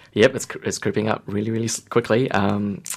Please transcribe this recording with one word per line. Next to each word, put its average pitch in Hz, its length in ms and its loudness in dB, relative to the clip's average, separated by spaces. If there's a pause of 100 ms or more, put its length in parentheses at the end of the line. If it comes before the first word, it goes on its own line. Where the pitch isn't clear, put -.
(160)
Yep, - 200 6
it's - 100 -6
cr-, - 160 -12
it's - 160 -4
creeping 107 320 -2
up - 160 -2
really, 104 240 -4
really 113 160 -2
s-, - 140 -4 (100)
quickly. 120 400 2
Um, 101 540 -2 (140)